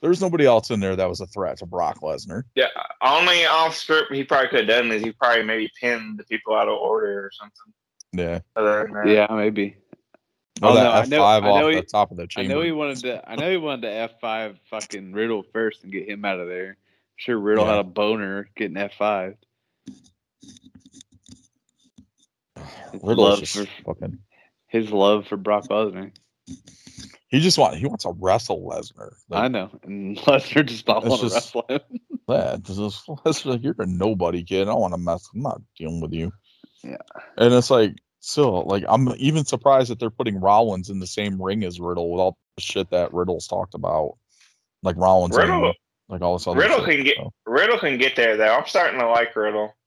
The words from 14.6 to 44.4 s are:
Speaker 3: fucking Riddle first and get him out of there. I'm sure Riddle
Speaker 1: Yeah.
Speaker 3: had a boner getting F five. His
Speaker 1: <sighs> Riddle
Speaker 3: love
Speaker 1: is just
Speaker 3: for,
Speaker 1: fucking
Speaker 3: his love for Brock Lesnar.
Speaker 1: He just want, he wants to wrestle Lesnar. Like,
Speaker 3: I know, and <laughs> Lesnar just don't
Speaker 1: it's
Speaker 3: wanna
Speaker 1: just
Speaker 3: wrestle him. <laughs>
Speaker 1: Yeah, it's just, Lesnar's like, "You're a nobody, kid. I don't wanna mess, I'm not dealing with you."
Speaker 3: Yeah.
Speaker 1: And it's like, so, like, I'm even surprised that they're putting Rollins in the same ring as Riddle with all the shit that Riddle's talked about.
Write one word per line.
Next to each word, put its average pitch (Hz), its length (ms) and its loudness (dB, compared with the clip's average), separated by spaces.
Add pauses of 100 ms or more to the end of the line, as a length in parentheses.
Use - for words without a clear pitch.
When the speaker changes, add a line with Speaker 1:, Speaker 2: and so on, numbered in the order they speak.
Speaker 3:
fucking 98 440 -12
Riddle 110 300 -2 (100)
first 110 300 -4
and 95 100 -18
get 95 160 -8
him 104 160 -10
out 95 140 -4
of 87 80 -8
there. 90 240 -8
I'm 98 40 -20 (420)
sure 120 200 -4
Riddle 107 280 4
Speaker 1:
Yeah. 107 100 2
Speaker 3:
had 104 40 2
a 101 40 0
boner 101 760 -4
getting 95 200 -6
F 101 200 -6
five. 101 380 -2 (3500)
His 98 120 -14
Speaker 1:
<sighs> - 0 -
Riddle 104 220 4
Speaker 3:
love 101 180 4
Speaker 1:
is - 100 -8
just 101 160 -6 (160)
Speaker 3:
for, - 80 -8
Speaker 1:
fucking - 260 -12 (480)
Speaker 3:
his 110 240 -2
love 101 360 4
for 107 100 -8
Brock 101 320 -2
Lesnar. 98 420 -4 (1160)
Speaker 1:
He 131 100 4
just 170 200 2
want, 104 160 4
he 82 100 -4
wants 208 200 -6
to 87 140 -6
wrestle 92 480 0
Lesnar. - 440 -10 (180)
Like, 104 140 0
Speaker 3:
I 123 40 2
know, 107 220 -4 (140)
and 101 340 -10
<laughs> - 40 -14
Lesnar 143 440 2
just 120 200 -10
don't 110 180 0
Speaker 1:
it's 117 60 0
Speaker 3:
wanna 127 140 2
Speaker 1:
just 113 120 -2
Speaker 3:
wrestle - 340 -4
him. 135 160 -2
<laughs> - 40 -20 (400)
Speaker 1:
Yeah, 117 260 0
it's 92 220 -10
just, 104 300 -8
Lesnar's 156 400 -4
like, 123 160 -2
"You're 147 160 -4
a 98 80 -2
nobody, 90 560 0
kid. 95 200 0
I - 20 0
don't 113 160 0
wanna 90 180 -4
mess, 85 340 -4
I'm 110 80 -8
not 127 200 -6 (140)
dealing 82 240 -8
with 80 140 -6
you." 82 180 -4 (520)
Speaker 3:
Yeah. 65 140 -14 (400)
Speaker 1:
And 120 180 8
it's 123 160 4
like, 113 240 4 (240)
so, 120 420 0
like, 98 260 -2
I'm 127 300 4
even 151 280 0
surprised 135 440 2
that 117 100 -6
they're 113 120 -4
putting 107 280 -4
Rollins 101 520 2
in 98 80 -6
the 92 80 -8
same 101 340 -4
ring 101 220 -2
as 87 160 -8
Riddle 87 320 -4
with 87 80 -4
all 92 180 0 (180)
the - 60 -14
shit - 300 -4
that 90 220 0
Riddle's 90 340 -2
talked 92 260 -6
about. 78 420 -4 (680)